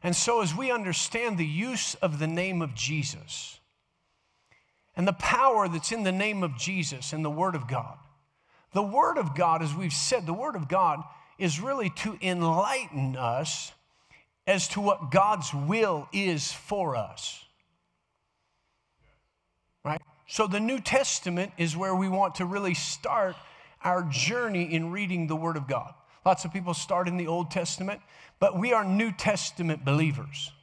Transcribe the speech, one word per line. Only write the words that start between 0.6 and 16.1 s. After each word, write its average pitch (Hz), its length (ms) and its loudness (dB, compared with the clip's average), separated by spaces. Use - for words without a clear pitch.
understand 220 640 -2
the 165 80 0
use 208 500 -4
of 151 240 -2
the 156 80 0
name 175 340 -2
of 131 140 -4
Jesus - 840 -6
and 180 120 2
the 190 60 2
power 233 540 4
that's 165 240 -2
in 226 120 -2
the 185 80 2
name 196 320 0
of 147 120 -2
Jesus 156 580 -4
and 156 120 -2
the 147 60 -2
Word 175 240 0
of 123 120 -4
God, 123 300 -6
the 202 100 2
Word 302 340 4
of 156 180 0
God, 165 280 4
as 147 100 -2
we've 170 180 -2
said, 226 340 0
the 165 80 -2
Word 240 220 -4
of 151 140 -6
God 165 340 4
is 165 200 0
really 240 380 -2
to 208 240 -6
enlighten 170 960 0
us 127 560 -4
as 185 240 2
to 208 120 -4
what 190 280 2
God's 190 420 4
will 160 640 0